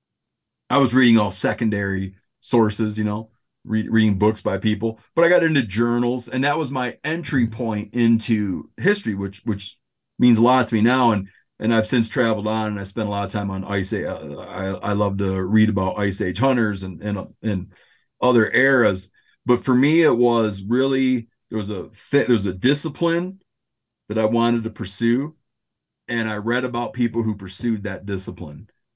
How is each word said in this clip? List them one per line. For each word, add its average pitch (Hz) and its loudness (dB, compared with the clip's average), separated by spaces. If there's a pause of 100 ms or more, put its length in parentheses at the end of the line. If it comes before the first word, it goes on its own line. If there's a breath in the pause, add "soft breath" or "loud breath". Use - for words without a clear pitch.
(720)
I 139 2
was 120 2
reading 120 6
all 101 0
secondary 98 -2 (240)
sources, 107 0
you 107 -2
know, 104 -4 (360)
re-, 110 -2
reading 107 4
books 107 2
by 98 -2
people, 107 -2 (140 soft breath)
but 165 4
I 170 6
got 175 4
into 156 2
journals, 120 0
and 131 -2
that 147 0
was 139 -4
my 123 -6
entry 151 -2
point 110 -6
into 113 0
history, 147 0
which, 98 -8
which - -6 (400)
means 120 6
a 113 6
lot 123 4
to - -2
me 107 2
now. 123 4
And, 98 -2 (320 loud breath)
and 113 0
I've 110 2
since 120 0
traveled 110 0
on, 107 -2
and 101 -6
I 98 -8
spent 104 -6
a 101 -4
lot 101 -4
of 98 -8
time 101 -4
on 95 -6
Ice 98 -2
Age. 92 -4
Uh, 80 -8
I, 95 -6
I 104 0
love 101 0
to 95 0
read 107 4
about 95 -2
Ice 101 -2
Age 92 -2
hunters 113 0
and, 92 -10
and, 101 -6
and 95 -4 (480 soft breath)
other 120 4
eras. 120 2 (340)
But 123 2
for 127 2
me, 151 4
it 139 4
was 113 2
really, 127 0 (240)
there 110 -4
was 101 -6
a 95 -8
th-, - -2
there 123 4
was 101 2
a 90 -4
discipline 165 -2 (720)
that 104 -2
I 110 2
wanted 117 2
to 107 -6
pursue, 117 -2 (720)
and 117 -4
I 107 -6
read 117 -2
about 120 -6
people 117 -2
who 110 -2
pursued 101 -4
that 98 -8
discipline. 92 -10 (240)